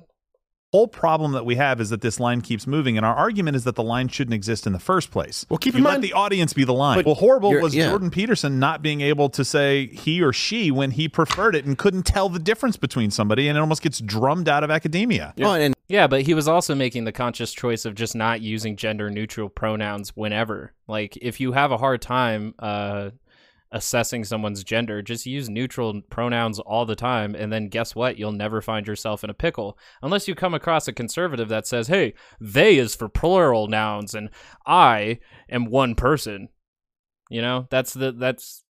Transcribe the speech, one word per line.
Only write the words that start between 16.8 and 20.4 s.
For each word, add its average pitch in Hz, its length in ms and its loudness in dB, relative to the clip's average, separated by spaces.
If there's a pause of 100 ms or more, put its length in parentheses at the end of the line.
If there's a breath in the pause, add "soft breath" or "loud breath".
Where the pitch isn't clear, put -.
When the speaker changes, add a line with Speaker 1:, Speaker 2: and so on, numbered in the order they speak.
Speaker 4:
the 107 80 -6
conscious 120 400 -4
choice 117 320 -4
of 107 100 -8
just 110 180 -4
not 113 280 0
using 110 340 -6
gender-neutral 107 720 -6
pronouns 104 680 -6
whenever. 107 580 -4 (140)